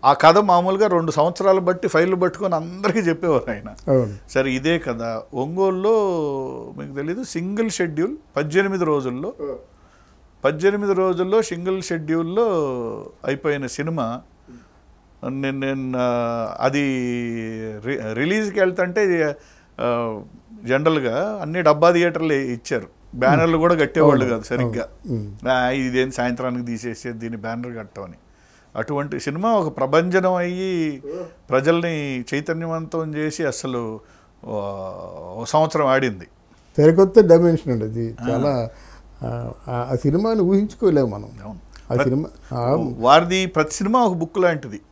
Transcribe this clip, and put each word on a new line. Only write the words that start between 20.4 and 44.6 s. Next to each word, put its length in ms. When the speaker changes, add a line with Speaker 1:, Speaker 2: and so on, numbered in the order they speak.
Speaker 1:
జనరల్గా 800
అన్ని 200
డబ్బా 300
థియేటర్లు 420
ఇచ్చారు, 540
బ్యానర్లు 420
కూడా 180
కట్టేవాళ్ళు 500
Speaker 2:
అవును. 120
Speaker 1:
కాదు 100
సరిగ్గా. 360
Speaker 2:
అవును. 380
ఉమ్. 260
Speaker 1:
"ఆ, 220
ఇదేం 420
సాయంత్రానికి 540
తీసేసి 460
దీన్ని 260
బ్యానర్ 400
కట్టమని." 360
అటువంటి 440
సినిమా 320
ఒక 260
ప్రభంజనం 560
అయ్యి 720
ప్రజల్ని 840
చైతన్యవంతం 840
చేసి 300
అసలు, 540
ఆ, 40
ఒక 100
సంవత్సరం 400
ఆడింది. 400
Speaker 2:
సరికొత్త 420
డైమెన్షన్ 520
అండి 140
అది. 360
Speaker 1:
ఆ. 80
Speaker 2:
చాలా, 400
ఆ, 280
ఆ, 240
ఆ 40
సినిమాని 460
ఊహించుకోలేము 680
మనం. 220
Speaker 1:
అవును. 160
Speaker 2:
ఆ 40
Speaker 1:
ప్రతి 80
Speaker 2:
సినిమా, 540
ఆ, 400
Speaker 1:
వారిది 480
ప్రతి 280
సినిమా 260
ఒక 140
బుక్ 260
లాంటిది. 420